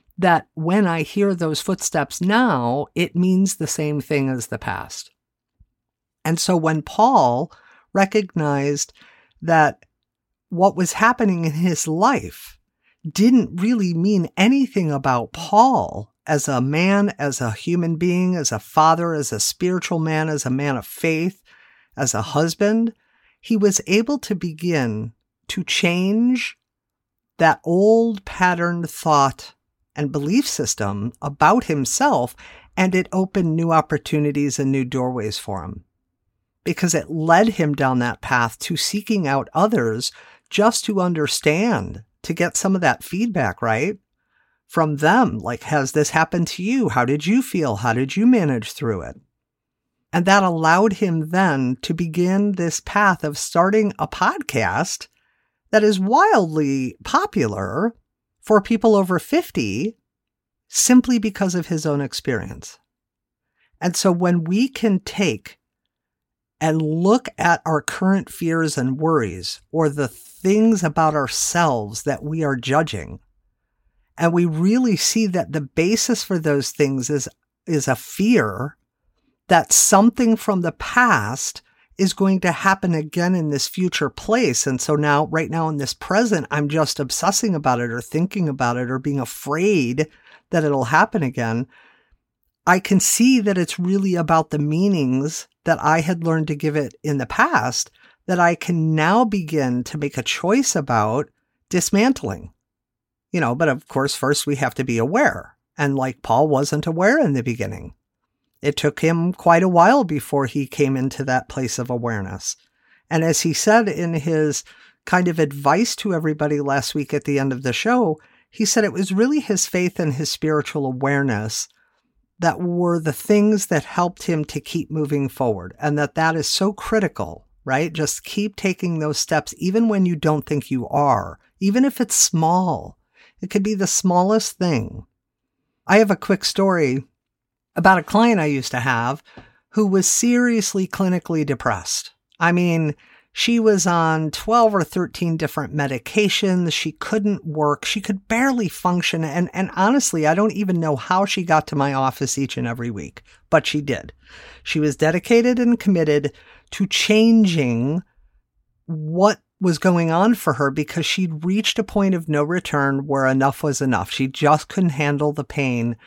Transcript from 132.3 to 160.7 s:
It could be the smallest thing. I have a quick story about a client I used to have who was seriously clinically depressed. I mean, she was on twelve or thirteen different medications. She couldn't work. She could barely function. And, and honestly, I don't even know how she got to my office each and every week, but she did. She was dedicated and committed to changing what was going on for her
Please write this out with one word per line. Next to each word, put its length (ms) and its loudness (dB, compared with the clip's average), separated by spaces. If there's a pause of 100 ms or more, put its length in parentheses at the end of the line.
It 100 -8
could 120 2
be 120 0
the 120 0
smallest 720 2
thing. 480 -2 (800)
I 120 6
have 120 4
a 60 2
quick 280 -2
story 600 0 (720)
about 220 6
a 40 0
client 380 2
I 60 0
used 260 -2
to 80 -4
have 420 -2 (480)
who 160 2
was 220 2
seriously 800 0
clinically 580 -2
depressed. 640 -4 (300)
I 120 2
mean, 440 0 (380)
she 240 0
was 280 4
on 440 2
twelve 440 2
or 100 0
thirteen 540 -4
different 360 -6
medications. 1000 0
She 180 -6
couldn't 540 -4
work. 400 0
She 160 -4
could 260 -6
barely 400 0
function. 560 -2
And, 300 -2
and 200 -2
honestly, 520 2
I 80 4
don't 180 2
even 260 -2
know 180 0
how 280 0
she 180 -2
got 260 2
to 80 -6
my 180 0
office 420 -2
each 220 -4
and 80 -4
every 240 -6
week, 320 -12 (260)
but 180 2
she 140 -2
did. 320 -6 (500)
She 180 -4
was 160 0
dedicated 640 2
and 220 2
committed 540 2 (380)
to 140 -2
changing 1160 4 (800)
what 560 0 (220)
was 160 0
going 320 2
on 240 2
for 200 0
her 160 0